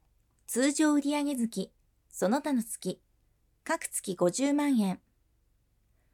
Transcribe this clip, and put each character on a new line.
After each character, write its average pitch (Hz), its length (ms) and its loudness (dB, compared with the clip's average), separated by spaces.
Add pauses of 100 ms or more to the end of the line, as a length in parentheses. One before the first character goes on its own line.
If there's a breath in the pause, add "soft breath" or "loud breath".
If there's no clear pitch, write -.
(460)
通 262 260 2
常 302 220 2
売 285 80 4
上 285 220 -2
月、 233 480 -4 (380)
そ 185 200 -2
の 277 120 2
他 294 120 -2
の 233 100 2
月。 - 360 -8 (640)
各 330 220 -4
月 - 300 -8
五 175 160 4
十 277 220 0
万 285 260 2
円。 190 200 0 (1160)